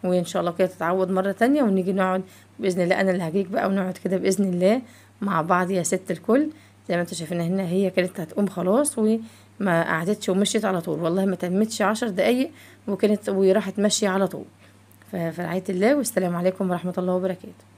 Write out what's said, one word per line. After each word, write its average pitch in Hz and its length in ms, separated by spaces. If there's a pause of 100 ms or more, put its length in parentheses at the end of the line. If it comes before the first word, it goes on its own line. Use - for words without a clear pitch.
وإن 180 200
شاء 175 160
الله 170 120
كده 185 140
تتعوض 180 440
مرة 190 220
تانية 269 300
ونيجي 190 300
نقعد 185 300 (360)
بإذن 185 220
الله، 180 200
أنا 190 100
اللي 180 180
هجيلك 185 180
بقى 190 220
ونقعد 185 360
كده 190 120
بإذن 190 280
الله 190 380 (380)
مع 190 220
بعض 180 280
يا 185 120
ست 185 280
الكل. 254 380 (400)
زي 175 80
ما 175 60
انتوا 175 120
شايفين 170 260
هنا 180 280
هي 185 220
كانت 185 300
هتقوم 196 260
خلاص 202 520
وما 214 840
قعدتش 175 460
ومشيت 202 360
على 185 160
طول، 160 200
والله 175 240
ما 190 120
تمتش 202 460
عشر 220 260
دقايق 240 420 (380)
وكانت، 208 400
وراحت 190 500
ماشية 202 300
على 190 180
طول. - 180 (680)
ف-، 190 40
في 170 260
رعاية 175 260
الله، 208 280
والسلام 185 400
عليكم 185 340
ورحمة 180 280
الله 180 160
وبركاته. 185 500 (140)